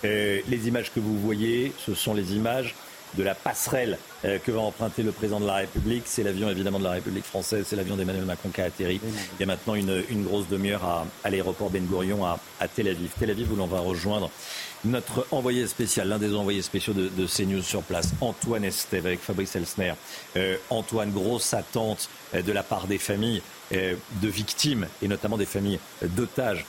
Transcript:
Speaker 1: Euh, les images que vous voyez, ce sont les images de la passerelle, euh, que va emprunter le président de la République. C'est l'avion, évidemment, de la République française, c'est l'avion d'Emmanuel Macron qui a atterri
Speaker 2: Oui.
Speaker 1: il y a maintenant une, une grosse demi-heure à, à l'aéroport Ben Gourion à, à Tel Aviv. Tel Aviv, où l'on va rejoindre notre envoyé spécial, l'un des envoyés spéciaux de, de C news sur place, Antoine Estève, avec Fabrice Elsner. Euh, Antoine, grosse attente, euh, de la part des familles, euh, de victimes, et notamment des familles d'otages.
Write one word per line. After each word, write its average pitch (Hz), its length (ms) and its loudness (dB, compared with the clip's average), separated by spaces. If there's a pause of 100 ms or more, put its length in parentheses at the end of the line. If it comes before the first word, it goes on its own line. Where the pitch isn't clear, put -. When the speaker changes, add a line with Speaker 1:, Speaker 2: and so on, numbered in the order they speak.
Speaker 1:
Euh, 104 420 4
les 120 220 2
images 117 240 0
que 117 80 2
vous 107 180 2
voyez, 113 540 2 (120)
ce 107 80 0
sont 107 200 0
les 98 200 0
images 117 420 0 (400)
de 95 80 2
la 95 120 4
passerelle, 120 640 0 (260)
euh, 98 140 2
que 120 140 0
va 110 100 2
emprunter 110 420 0
le 107 80 2
président 107 280 0
de 104 80 2
la 98 80 2
République. 107 500 0
C'est - 180 0
l'avion, 101 260 2
évidemment, 98 300 0
de 98 40 2
la 90 80 2
République 95 340 -2
française, 101 420 -2
c'est 107 80 -2
l'avion 98 220 0
d'Emmanuel 95 260 0
Macron 92 260 -4
qui 95 120 -2
a 92 40 2
atterri 90 380 0
Speaker 2:
Oui. 113 80 -4 (260)
Speaker 1:
il - 20 -14
y 98 40 2
a 95 40 2
maintenant 98 260 0
une, 95 360 2
une 104 140 0
grosse 95 240 0
demi-heure 98 380 0
à, 85 200 2 (180)
à 107 60 0
l'aéroport 95 420 0
Ben 92 140 0
Gourion 95 380 0
à, 85 160 0 (200)
à 90 80 0
Tel 104 200 0
Aviv. 87 220 0 (100)
Tel 110 120 2
Aviv, 110 200 0
où 107 40 2
l'on 95 100 2
va 90 140 0
rejoindre 90 500 0 (560)
notre 120 460 0
envoyé 123 360 2
spécial, 101 400 2
l'un 107 120 2
des 104 160 2
envoyés 101 260 2
spéciaux 101 320 -2
de, 95 160 2
de 92 180 0
C 95 200 2
news 95 160 2
sur 95 180 0
place, 85 300 0 (100)
Antoine 113 420 0
Estève, 92 440 0
avec 87 140 0
Fabrice 98 340 -2
Elsner. 87 380 0 (440)
Euh, 95 200 2 (120)
Antoine, 110 420 0
grosse 107 440 2
attente, 110 540 -2 (260)
euh, 90 80 2
de 98 80 2
la 98 100 2
part 95 240 -2
des 98 140 0
familles, 107 420 0 (320)
euh, 92 220 2 (260)
de 107 60 2
victimes, 104 600 0 (140)
et 104 60 0
notamment 104 300 0
des 101 100 2
familles 98 320 2 (240)
d'otages. 104 640 0